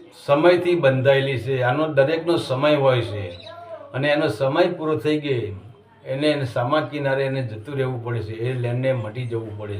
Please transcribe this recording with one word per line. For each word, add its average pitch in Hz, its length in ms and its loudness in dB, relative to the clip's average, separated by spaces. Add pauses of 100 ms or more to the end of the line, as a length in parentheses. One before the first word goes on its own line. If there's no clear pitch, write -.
(240)
સમયથી 170 600 4
બંધાયેલી 135 640 4
છે. 135 180 -2
આનો 143 240 2 (120)
દરેકનો 165 360 2 (120)
સમય 143 360 2
હોય 127 180 4 (100)
છે, 104 120 -6 (720)
અને 135 220 -2
એનો 156 140 2
સમય 147 380 2 (100)
પૂરો 156 260 -2
થઈ 151 200 2
ગયો 113 320 -2 (560)
એને, 143 200 0
એને 135 140 -2
સામા 131 460 0
કિનારે 139 340 0
એને 135 180 -2
જતું 110 360 -10
રહેવું 127 240 -2
પડે 117 240 -4
છે, 110 80 -8 (120)
એ 131 60 -2
લેનને 123 400 -2
મટી 117 380 -6
જવું 113 260 -6
પડે 101 220 -8